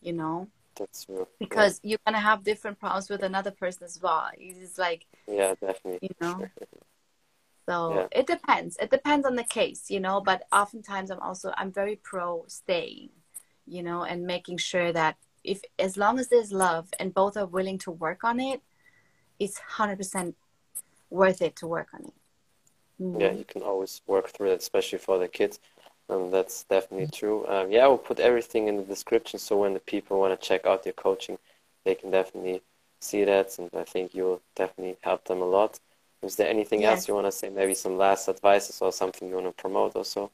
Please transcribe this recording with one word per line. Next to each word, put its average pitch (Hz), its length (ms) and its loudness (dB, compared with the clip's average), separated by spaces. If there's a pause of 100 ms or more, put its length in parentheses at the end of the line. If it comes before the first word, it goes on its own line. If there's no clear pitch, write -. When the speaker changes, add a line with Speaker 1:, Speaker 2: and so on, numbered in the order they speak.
Speaker 1:
you 170 120 -6
know? 165 340 -4 (280)
Speaker 2:
That's - 300 -12
true. 190 140 -8
Yeah. - 60 -4 (120)
Speaker 1:
Because 202 460 2
you're 214 240 -4
gonna 220 120 2
have 208 240 2
different 208 360 -4
problems 196 280 -4
with 196 140 -6
another 196 300 -2
person 185 320 -6
as 175 180 -18
well. 170 340 0
It's 185 220 -20
just 185 220 -12
like, 170 260 -2 (220)
Speaker 2:
Yeah, 98 340 2
definitely. 95 380 -4 (100)
Speaker 1:
you 185 120 -14
know? 180 320 -4
Speaker 2:
<laughs> - 40 -20 (1120)
Speaker 1:
So 170 260 -2
Speaker 2:
Yeah. - 120 0 (120)
Speaker 1:
it 262 80 2
depends. 185 500 0
It 220 120 -4
depends 285 380 2
on 254 80 0
the 240 80 -2
case, - 480 -4
you 196 80 -2
know? 190 220 0
But 190 320 0
oftentimes 202 580 -2
I'm 185 80 -8
also, 185 380 -8
I'm 190 140 -4
very 202 260 -2
pro 175 500 -6
staying, - 600 -4 (580)
you 175 160 -10
know, 170 200 -4
and 175 220 -6
making 180 320 -6
sure 175 360 0
that 156 240 2 (260)
if, 196 180 -4 (160)
as 190 200 0
long 208 200 4
as 254 120 -2
there's 226 240 6
love 180 360 2 (100)
and 185 140 -4
both 196 240 4
are 202 80 0
willing 190 340 -2
to 185 120 -10
work 165 320 -6
on 233 160 0
it, 262 220 -4 (760)
it's 196 220 -4
hundred 208 380 -2
percent 185 380 -6 (760)
worth 185 320 4
it 160 160 0
to 165 100 -8
work 160 260 -4
on - 120 -18
it. - 80 -20 (840)
You 185 200 -4
Speaker 2:
Yeah, 95 120 4
Speaker 1:
know? 95 60 -4
Speaker 2:
you 95 80 -10
can - 180 -10
always 98 440 -4
work 95 220 2
through 98 240 0
it, 90 80 0
especially 95 380 -2
for 95 200 2
the 90 80 0
kids. - 320 -2 (500)
Um, 92 220 -2
that's 95 320 0
definitely 95 440 0
true. 104 420 -2
Um, 95 200 0
yeah, 117 160 8
we'll 135 120 8
put - 240 -4
everything 117 480 4
in 104 80 0
the 101 60 -4
description, 101 560 -2
so - 180 0
when 101 160 4
the 95 80 -4
people 98 400 -2
wanna 95 160 2
check - 280 0
out 95 200 4
your 95 80 -6
coaching, 95 440 -2 (460)
they 95 120 2
can 95 160 -8
definitely 92 500 -2 (400)
see 104 240 2
that, 98 340 4
and 87 160 -8
I 87 80 -4
think 92 320 -6
you'll 92 260 0 (140)
definitely 92 460 -4
help 92 240 -2
them 92 160 -2
a 90 40 0
lot. 98 360 2 (420)
Is 95 140 -8
there - 120 4
anything 107 360 2
else 110 160 6
Speaker 1:
Yes. - 80 -8
Speaker 2:
you 104 40 2
wanna 98 180 0
say? - 180 -6
Maybe 98 260 0
some 92 220 -4
last 98 320 4
advices 101 520 4
or 95 120 2
something 92 340 -4
you 92 80 -4
wanna 92 160 -4
promote 101 460 -2
also? 101 360 -4